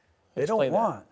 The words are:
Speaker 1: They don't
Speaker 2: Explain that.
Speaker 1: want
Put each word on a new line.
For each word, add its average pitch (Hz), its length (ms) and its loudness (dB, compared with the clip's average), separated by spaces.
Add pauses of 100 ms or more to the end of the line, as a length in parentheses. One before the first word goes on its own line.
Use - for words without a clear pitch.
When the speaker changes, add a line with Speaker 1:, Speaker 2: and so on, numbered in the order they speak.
(360)
Speaker 1:
They - 120 0
don't 226 140 0
Speaker 2:
Explain 131 100 0
that. 175 80 2
Speaker 1:
want 160 320 -2